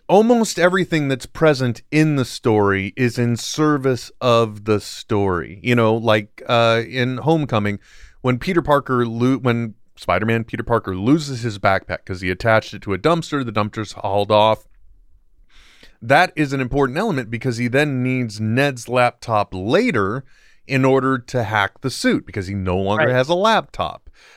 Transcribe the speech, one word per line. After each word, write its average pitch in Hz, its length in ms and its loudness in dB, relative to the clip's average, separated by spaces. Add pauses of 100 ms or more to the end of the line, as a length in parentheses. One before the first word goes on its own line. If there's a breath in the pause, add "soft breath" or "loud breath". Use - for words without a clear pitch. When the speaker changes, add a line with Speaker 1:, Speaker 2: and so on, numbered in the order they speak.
Speaker 1:
almost 220 500 4
everything 170 500 2
that's 131 180 -4
present 131 560 0 (100)
in 156 240 2
the 127 80 0
story 101 720 0
is 123 220 -2
in 120 180 0
service 135 760 -2 (100)
of 113 440 2
the 107 160 2
story. 95 800 -4
You 123 140 2
know, 113 180 4
like, 110 540 0
uh, 117 400 2
in 127 300 -2
Homecoming, 117 600 0 (440 soft breath)
when 127 160 0
Peter 175 240 0
Parker 131 440 2
lo-, 120 320 0
when 117 360 -2 (220)
Spider-Man 113 480 0
Peter 117 180 -8
Parker 107 340 -2
loses 131 460 0
his 104 160 -6
backpack 95 480 -2
'cause 92 160 -10
he 90 80 -2
attached 110 440 0
it 98 80 -16
to 101 120 -6
a 90 40 -2
dumpster, 151 460 -2
the 117 80 -6
dumpster's 104 400 -4
hauled 101 400 -2
off. 107 340 4 (1300 soft breath)
That 143 360 2
is 147 160 -2
an 135 80 -2
important 131 380 0
element 165 320 -2
because 117 260 -4
he 123 120 -2
then 135 340 0
needs 123 380 -4
Ned's 120 480 0
laptop 120 640 0
later 117 720 0 (420 soft breath)
in 135 180 0
order 131 340 2
to 123 260 -4
hack 101 360 -2
the 131 100 -6
suit - 360 0
because 95 200 -6
he 98 80 -6
no 92 240 -2
longer 101 280 0
Speaker 2:
Right. 127 80 2
Speaker 1:
has 131 140 2
a 175 60 0
laptop. 185 760 -2 (280 soft breath)